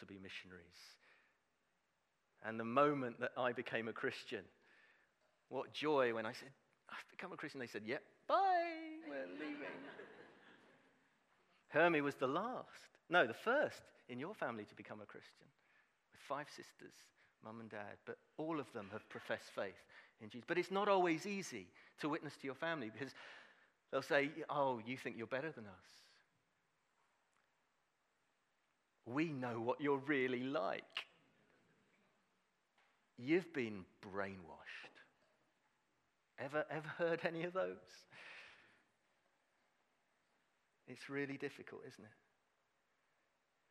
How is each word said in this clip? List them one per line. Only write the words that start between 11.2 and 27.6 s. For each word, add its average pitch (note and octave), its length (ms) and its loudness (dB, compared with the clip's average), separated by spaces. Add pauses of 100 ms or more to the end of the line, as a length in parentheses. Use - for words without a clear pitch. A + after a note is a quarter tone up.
Hermie D#3+ 320 8
was C#3+ 140 2
the C3 140 2
last, F#3+ 680 -4 (100)
no, E3 180 8
the A2 80 -2
first - 480 2 (260)
in B2 100 -6
your F3 160 -4
family A#2 300 -4
to - 100 -16
become G#2+ 260 -12
a G#2 60 -14
Christian, - 400 -18 (640)
with - 80 -20
five C#3+ 300 -4
sisters, - 440 -16 (480)
mum A2+ 180 -10
and A2+ 80 -10
dad, G2+ 360 -10
but A#2+ 140 -6 (200)
all D#3 220 -2
of B2 120 -8
them G#2 200 -6
have G#2+ 160 -8
professed - 420 -6
faith G2 340 -4 (360)
in G#2+ 100 -12
Jesus. A#2 160 -12
But E3+ 120 2
it's F3 120 2
not G3+ 180 4
always F3+ 380 6
easy F3 400 -4 (320)
to D#3 100 0
witness D3+ 280 -2
to - 100 -8
your C3 80 -2
family D3+ 360 -2
because B2 240 -8 (760)
they'll C3+ 120 2
say, C#3+ 280 6 (180)
"Oh, C3+ 300 4
you A#2+ 180 -4
think A#2+ 200 -6
you're A2+ 100 -4
better C#3 240 -2
than A#2+ 160 -10
us. - 380 -18 (3000)